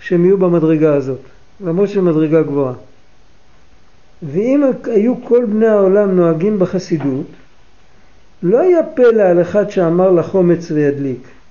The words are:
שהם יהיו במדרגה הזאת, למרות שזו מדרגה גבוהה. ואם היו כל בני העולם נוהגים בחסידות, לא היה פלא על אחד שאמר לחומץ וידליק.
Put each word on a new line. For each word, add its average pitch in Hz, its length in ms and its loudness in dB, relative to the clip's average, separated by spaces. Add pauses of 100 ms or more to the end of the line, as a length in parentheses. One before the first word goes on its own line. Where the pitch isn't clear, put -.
שהם 175 240 0
יהיו 190 140 4
במדרגה 160 560 2
הזאת, 131 260 -4 (440)
למרות 180 240 -2
שזו 202 140 -4
מדרגה 160 400 0
גבוהה. 139 320 -4 (1500)
ואם 214 400 -2 (220)
היו 233 300 0 (100)
כל 247 200 2
בני 214 220 0
העולם 202 500 2
נוהגים 175 420 0
בחסידות, 160 680 -4 (1160)
לא 202 180 2
היה 359 220 2
פלא 226 400 2
על 180 180 4
אחד 196 300 -2
שאמר 185 400 0
לחומץ 175 600 0
וידליק. 139 580 -4 (220)